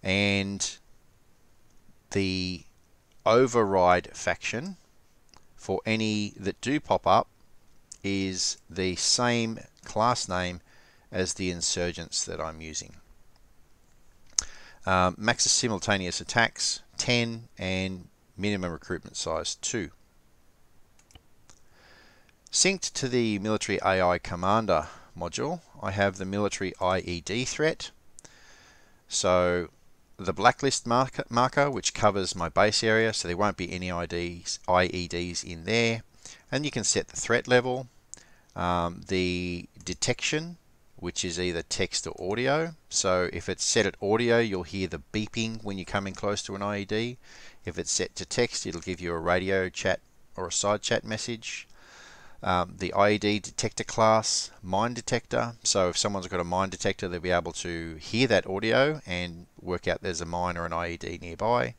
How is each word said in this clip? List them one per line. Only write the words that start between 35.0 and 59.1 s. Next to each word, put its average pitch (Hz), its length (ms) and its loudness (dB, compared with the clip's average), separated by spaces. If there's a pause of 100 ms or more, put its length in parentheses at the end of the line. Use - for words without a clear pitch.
Ds 87 380 -4
in 82 200 -12
there. 113 380 2 (480)
And 135 140 -2
you 143 60 0
can 110 140 -2
set - 240 0
the - 80 -14
threat - 320 0
level, 127 400 2 (680)
um, 87 540 0
the 90 600 -2 (160)
detection, 151 760 -2 (380)
which - 280 -6
is 87 160 -4
either 87 220 -2
text - 440 -2
or 80 80 -8 (180)
audio. 147 440 0 (120)
So 90 440 2
if - 160 -6
it's 95 160 -4
set 110 220 4
at - 140 -4
audio, 117 380 4
you'll 98 240 2
hear 92 240 -4
the 80 160 -6 (100)
beeping 110 520 -4
when 98 140 -6
you're 90 60 -8
coming 98 300 -4
close 101 280 -4
to - 120 -8
an 98 80 -6
I 101 180 -2
E 101 40 -4
D. 117 340 -4 (460)
If 87 140 -6
it's 87 120 -4
set - 260 -2
to 90 100 -8
text, - 400 -2
it'll 85 160 -6
give 90 180 -6
you 87 120 -4
a 85 60 -2
radio 92 500 2
chat - 320 -2 (360)
or 92 100 -6
a 87 60 -8
side 104 300 0
chat - 220 0
message. 110 600 -8 (760)
Um, 90 340 0
the 87 160 -4
I 101 200 6
E 104 60 2
D 104 220 2
detector - 440 -6
class, - 680 2 (120)
mine 101 320 0
detector. 120 720 -2
So 92 240 4
if 85 100 -2
someone's 98 300 -2
got 92 120 -2
a 87 40 0
mine 92 260 0
detector, 95 380 -2
they'll 87 120 -4
be 90 100 -2
able 85 220 2
to 82 440 -6
hear 110 320 0
that 98 180 6
audio 113 600 2
and 87 400 -6 (140)